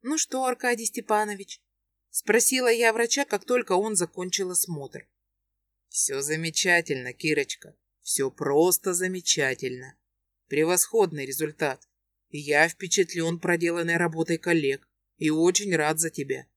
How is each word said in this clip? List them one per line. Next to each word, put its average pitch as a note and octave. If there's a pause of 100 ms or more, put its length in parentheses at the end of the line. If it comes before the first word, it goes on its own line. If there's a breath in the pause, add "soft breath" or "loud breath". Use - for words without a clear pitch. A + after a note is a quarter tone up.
«Ну D4
что, C4
Аркадий A#3+
Степанович?» — G#3 (500)
спросила A#3+
я A#3
врача, A#3
как -
только B3
он G#3
закончил F3+
осмотр. D3+ (800)
«Всё -
замечательно, D#3
Кирочка, - (260)
всё -
просто D#3+
замечательно. C3+ (500)
Превосходный D#3+
результат. C#3+ (420)
Я D3
впечатлён E3+
проделанной E3+
работой E3
коллег D3 (300)
и D3+
очень F3+
рад D#3
за E3
тебя. C#3